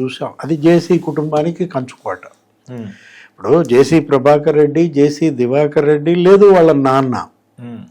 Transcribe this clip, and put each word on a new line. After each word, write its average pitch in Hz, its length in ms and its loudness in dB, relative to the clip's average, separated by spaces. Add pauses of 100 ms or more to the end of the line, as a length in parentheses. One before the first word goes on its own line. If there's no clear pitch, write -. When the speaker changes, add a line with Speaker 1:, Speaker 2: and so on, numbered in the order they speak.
Speaker 1:
చూసాం. 131 280 -8 (140)
అది 156 140 -4
జేసీ 170 420 2
కుటుంబానికి 156 680 -4
కంచుకోట. 127 540 -10 (520)
Speaker 2:
మ్మ్. 117 120 -14 (480)
Speaker 1:
ఇప్పుడు 135 320 0
జేసీ 139 360 2
ప్రభాకర్ 147 560 0
రెడ్డి, 151 320 2
జేసీ 147 420 0
దివాకర్ 143 560 -2
రెడ్డి, 151 300 0
లేదు 196 300 4
వాళ్ళ 175 260 6
నాన్న. 135 560 -2 (320)
Speaker 2:
మ్మ్. 120 320 -18